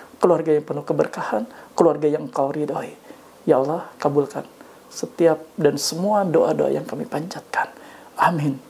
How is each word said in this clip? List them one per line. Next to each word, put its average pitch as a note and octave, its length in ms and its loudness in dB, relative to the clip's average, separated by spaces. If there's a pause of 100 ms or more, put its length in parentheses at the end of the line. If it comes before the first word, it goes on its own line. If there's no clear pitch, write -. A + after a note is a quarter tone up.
(180)
keluarga E3 320 2
yang D3+ 160 2
penuh D3 160 -6
keberkahan, - 640 -2 (320)
keluarga D3+ 320 4
yang D3 160 -2
Engkau C3+ 240 -2
ridhoi. D3+ 440 -6 (520)
Ya C3+ 160 6
Allah, D#3 240 -4 (160)
kabulkan C#3+ 400 0 (440)
setiap - 580 0 (160)
dan D3 160 4
semua G3 480 0
doa-doa D3+ 480 2
yang C#3 160 -4
kami - 160 -8
panjatkan. - 640 -6 (480)
Amin. D3+ 400 0 (140)